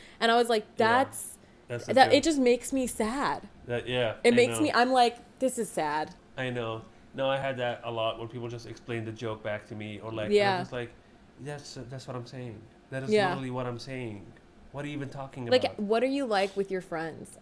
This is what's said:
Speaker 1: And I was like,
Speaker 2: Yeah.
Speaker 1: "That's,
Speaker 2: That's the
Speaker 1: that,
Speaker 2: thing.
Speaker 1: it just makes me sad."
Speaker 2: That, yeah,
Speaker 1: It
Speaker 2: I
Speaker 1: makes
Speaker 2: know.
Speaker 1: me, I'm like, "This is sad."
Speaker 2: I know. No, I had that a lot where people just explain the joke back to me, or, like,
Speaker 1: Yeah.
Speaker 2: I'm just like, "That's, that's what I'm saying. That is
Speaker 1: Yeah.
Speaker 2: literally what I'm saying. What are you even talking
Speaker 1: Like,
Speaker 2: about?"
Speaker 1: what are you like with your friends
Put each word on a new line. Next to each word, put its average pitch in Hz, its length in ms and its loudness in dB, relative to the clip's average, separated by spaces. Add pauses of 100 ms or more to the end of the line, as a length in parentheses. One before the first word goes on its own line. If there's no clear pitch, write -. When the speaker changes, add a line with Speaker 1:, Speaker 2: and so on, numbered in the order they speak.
(200)
Speaker 1:
And 226 120 4
I 233 40 6
was 240 120 4
like, 220 180 2 (120)
Speaker 2:
Yeah. 226 120 4 (160)
Speaker 1:
"That's, - 340 -8 (300)
Speaker 2:
That's 120 180 -6
the - 80 -2
Speaker 1:
that, 262 140 10
Speaker 2:
thing. 285 100 8
Speaker 1:
it 285 40 4
just 311 140 2
makes 247 340 2
me 262 140 0
sad." 226 600 -2 (180)
Speaker 2:
That, 120 240 -4
yeah, 123 240 2 (100)
Speaker 1:
It 240 100 8
Speaker 2:
I - 20 4
Speaker 1:
makes 240 220 4
Speaker 2:
know. 233 80 0
Speaker 1:
me, - 100 2
I'm 247 160 4
like, 240 260 4 (220)
"This 254 180 0
is 226 120 -4
sad." 156 440 -2 (240)
Speaker 2:
I 131 140 -4
know. 113 320 -4 (300)
No, 135 160 0
I 135 60 2
had 135 220 -2
that 120 260 -2
a 120 80 -6
lot 113 280 -2
where 113 100 -8
people 120 180 -8
just 117 180 -10
explain 113 380 -8
the 110 80 -8
joke 107 320 -6
back 107 240 -6
to 110 80 -12
me, 107 260 -8
or, 110 120 -10
like, 107 180 -4
Speaker 1:
Yeah. 202 220 4
Speaker 2:
I'm 185 80 -2
just 127 100 -8
like, 120 200 -8 (500)
"That's, 143 360 -12 (120)
that's 131 180 -12
what 127 80 -8
I'm 120 100 -8
saying. 123 320 -12 (320)
That 131 140 -6
is 202 60 -4
Speaker 1:
Yeah. 208 220 4
Speaker 2:
literally 135 180 -4
what 127 160 -4
I'm 120 140 -6
saying. 120 460 -10 (460)
What 143 140 -8
are - 20 -8
you 147 60 -8
even 143 160 -6
talking 135 380 -10
Speaker 1:
Like, 247 180 4
Speaker 2:
about?" - 160 -4
Speaker 1:
what 220 220 2
are 262 40 2
you 277 180 0
like 196 300 0
with 196 160 -2
your 190 80 -2
friends 160 640 -8